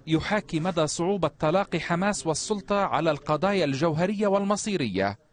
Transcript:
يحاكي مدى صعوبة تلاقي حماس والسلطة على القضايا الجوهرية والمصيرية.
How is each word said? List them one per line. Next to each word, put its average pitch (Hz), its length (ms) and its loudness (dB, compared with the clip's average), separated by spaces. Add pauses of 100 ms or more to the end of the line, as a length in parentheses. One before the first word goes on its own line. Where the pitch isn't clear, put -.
يحاكي 160 520 0
مدى 165 280 0
صعوبة 190 520 -2
تلاقي 175 400 0
حماس 180 480 -2
والسلطة 202 520 -2
على 156 320 2
القضايا 160 540 0
الجوهرية 170 640 0
والمصيرية. 190 880 0 (160)